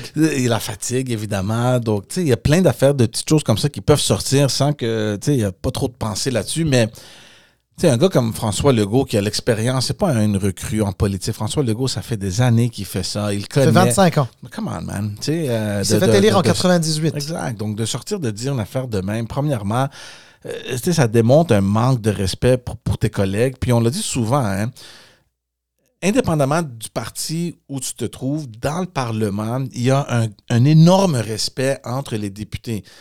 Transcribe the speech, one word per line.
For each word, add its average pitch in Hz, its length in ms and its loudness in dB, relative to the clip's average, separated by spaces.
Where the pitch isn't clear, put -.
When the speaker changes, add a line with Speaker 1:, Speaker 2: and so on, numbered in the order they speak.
Speaker 1:
Il 151 260 2
y 123 60 2
a - 20 2
la 113 100 2
fatigue, 123 520 -6
évidemment. 110 680 0
Donc, 107 280 -2
tu - 80 -10
sais, 185 60 -2
il 170 60 0
y 131 60 4
a - 40 2
plein 160 260 2
d'affaires, 143 320 4
de 123 100 4
petites - 240 -4
choses 156 140 4
comme 110 160 2
ça 147 100 -2
qui - 120 -10
peuvent 147 200 4
sortir 131 480 2
sans 143 240 0
que, 110 480 -2
tu - 60 -6
sais, 147 80 2
il 120 60 2
y - 20 2
a 98 80 0
pas - 180 -6
trop 131 180 -4
de 117 60 -6
pensée 110 380 -4
là-dessus. 123 340 -2
Mais, 123 220 4
tu - 80 -10
sais, 170 80 6
un 120 80 4
gars 175 120 4
comme 120 240 0
François 120 400 0
Legault 110 320 2
qui 123 100 -4
a 101 60 2
l'expérience, 113 640 -2
c'est 131 140 -4
pas 180 140 2
une 104 140 2
recrue 101 440 -2
en 101 100 0
politique. 98 440 -2
François 110 260 -4
Legault, 120 260 -2
ça 131 140 -4
fait 117 160 -6
des 98 240 -2
années 120 300 2
qu'il 98 140 -10
fait 92 180 -6
ça. 104 280 -4
Il 101 100 -4
Speaker 2:
Ça 101 60 -10
fait - 200 0
Speaker 1:
connaît. - 40 4
Speaker 2:
vingt-cinq 185 320 4
ans. 131 100 0
Speaker 1:
Mais 123 80 -20
come 202 260 -8
on, 85 60 -6
man. 95 360 -6
Tu - 80 -10
sais, 156 240 -2
euh, 107 340 -2
Speaker 2:
Il - 20 -2
s'est 208 140 2
Speaker 1:
de, - 0 -
Speaker 2:
fait 185 80 2
Speaker 1:
de, 214 80 4
Speaker 2:
élire 208 180 4
Speaker 1:
de, 202 40 4
Speaker 2:
en 185 40 4
Speaker 1:
de - 60 2
Speaker 2:
quatre-vingt-dix-huit. 165 640 2
Speaker 1:
Exact. 147 460 -6
Donc, 107 160 -4
de 110 100 -4
sortir 185 340 -6
de 123 120 -2
dire 120 220 -4
une 127 60 -2
affaire 131 280 -6
de 107 140 -4
même, 110 260 -4
premièrement, 135 600 -2
euh, - 40 -8
tu 127 140 -4
sais, 180 80 2
ça 143 140 4
démontre 117 460 6
un 98 80 4
manque 110 400 2
de 110 80 0
respect 101 480 0
pour, - 180 -8
pour - 220 -4
tes 110 140 -2
collègues. 104 480 -2
Puis 123 140 0
on 117 60 4
l'a 117 120 2
dit 196 100 -6
souvent, 127 420 -2
hein, 101 280 -2
indépendamment 165 640 2
du 117 260 -12
parti - 680 -8
où 139 100 -6
tu - 140 -8
te 117 120 -8
trouves, 139 440 -6
dans 135 300 -6
le 185 80 -4
Parlement, 113 840 -4
il 120 120 -6
y 127 80 4
a 135 180 2
un, 117 180 0
un 120 160 4
énorme 165 500 6
respect 120 680 -4
entre 135 320 -6
les 104 160 -4
députés. 107 520 -8